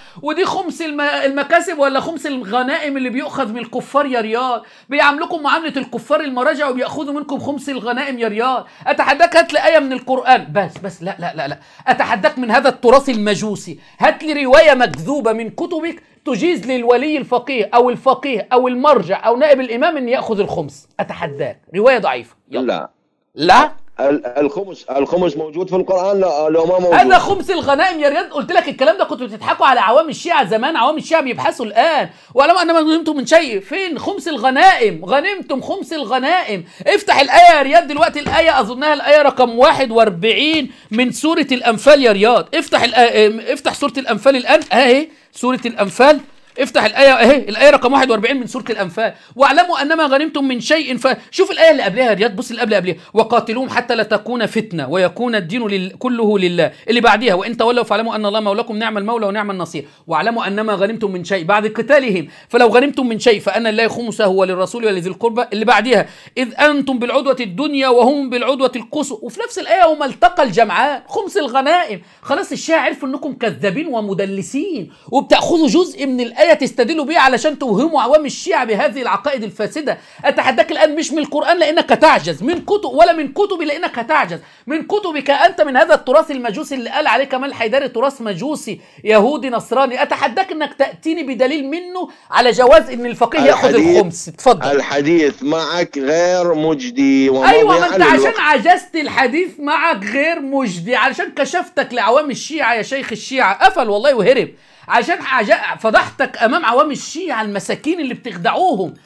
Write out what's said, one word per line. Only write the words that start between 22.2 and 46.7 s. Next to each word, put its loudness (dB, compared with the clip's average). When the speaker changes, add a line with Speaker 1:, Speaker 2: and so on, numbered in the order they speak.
Speaker 1:
يلا. -4
Speaker 2:
لا. -4
Speaker 1:
لا؟ 4
Speaker 2:
ال-، 0
الخمس، -6
الخمس -2
موجود -6
في -2
القرآن؟ 0
لا، 0
لو 2
ما 2
موجود. 2
Speaker 1:
هذا 6
خمس -4
الغنائم 0
يا 2
رياض، -2
قلت -8
لك 0
الكلام 0
ده 0
كنتوا -8
بتضحكوا -2
على 4
عوام 4
الشيعة -2
زمان، -2
عوام 0
الشيعة -2
بيبحثوا -4
الآن، 0
"واعلموا 4
أنما 2
غنمتم 0
من -6
شيء". 2
فين -6
خمس -8
الغنائم؟ 2
غنمتم -2
خمس -8
الغنائم. -2
افتح 2
الآية 10
يا 2
رياض 2
دلوقتي، -2
الآية 0
أظنها -2
الآية 4
رقم 2
واحد 4
وأربعين 0
من 0
سورة 0
الأنفال 4
يا 6
رياض، 2
افتح 0
الآ-، 4
افتح -4
سورة -4
الأنفال 2
الآن، 2
أهي 4
سورة -4
الأنفال، 4
افتح 0